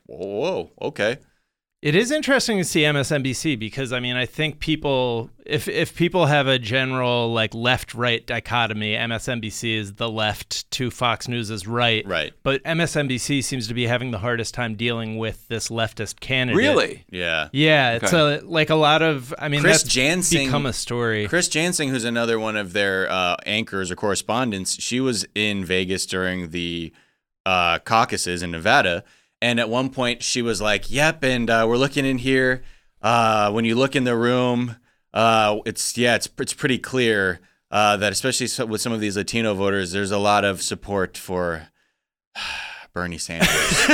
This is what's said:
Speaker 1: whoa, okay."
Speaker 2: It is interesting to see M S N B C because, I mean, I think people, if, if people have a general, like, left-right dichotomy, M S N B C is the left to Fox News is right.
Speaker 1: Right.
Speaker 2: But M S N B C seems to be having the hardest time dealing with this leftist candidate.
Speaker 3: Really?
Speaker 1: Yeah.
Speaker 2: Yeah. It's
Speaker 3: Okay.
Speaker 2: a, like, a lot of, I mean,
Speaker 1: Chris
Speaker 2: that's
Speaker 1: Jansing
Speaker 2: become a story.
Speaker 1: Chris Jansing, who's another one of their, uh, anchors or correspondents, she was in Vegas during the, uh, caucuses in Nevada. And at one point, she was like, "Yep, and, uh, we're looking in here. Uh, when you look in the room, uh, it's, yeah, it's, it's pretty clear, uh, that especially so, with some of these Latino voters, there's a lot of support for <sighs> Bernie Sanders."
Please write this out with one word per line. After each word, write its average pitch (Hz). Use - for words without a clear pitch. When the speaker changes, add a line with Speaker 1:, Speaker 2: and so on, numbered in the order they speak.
Speaker 1:
whoa, 101
okay." 120
Speaker 2:
It 147
is 226
interesting 262
to 180
see 156
M 147
S 135
N 147
B 131
C 147
because, 110
I 123
mean, 123
I 123
think 151
people, 127
if, -
if 160
people 170
have 143
a 131
general, 123
like, 110
left-right 117
dichotomy, 110
M 117
S 113
N 120
B 107
C 110
is 101
the 117
left 107
to 127
Fox 117
News 120
is 104
right. 117
Speaker 1:
Right. 82
Speaker 2:
But 135
M 165
S 160
N 143
B 127
C 139
seems 123
to 117
be 120
having 123
the 113
hardest 117
time 117
dealing 113
with 110
this 113
leftist 113
candidate. 127
Speaker 3:
Really? -
Speaker 1:
Yeah. 82
Speaker 2:
Yeah. 139
It's 104
Speaker 3:
Okay. 147
Speaker 2:
a, -
like, 156
a 156
lot 156
of, 143
I 151
mean, 147
Speaker 1:
Chris 165
Speaker 2:
that's -
Speaker 1:
Jansing 160
Speaker 2:
become 139
a 120
story. 113
Speaker 1:
Chris 170
Jansing, 160
who's 127
another 117
one 110
of 95
their, 98
uh, 90
anchors 98
or 92
correspondents, 104
she 123
was 127
in 104
Vegas 92
during 92
the, 85
uh, 87
caucuses 92
in 87
Nevada. 92
And 120
at 113
one 131
point, 123
she -
was 110
like, 104
"Yep, 151
and, 123
uh, 113
we're 117
looking 139
in 135
here. 131
Uh, 110
when 113
you 113
look 135
in 131
the 123
room, 123
uh, 110
it's, -
yeah, 120
it's, -
it's 127
pretty 135
clear, 107
uh, 104
that 101
especially 127
so, 123
with 110
some 120
of 110
these 101
Latino 110
voters, 98
there's 98
a 104
lot 104
of 95
support 98
for 87
<sighs> -
Bernie 87
Sanders." 85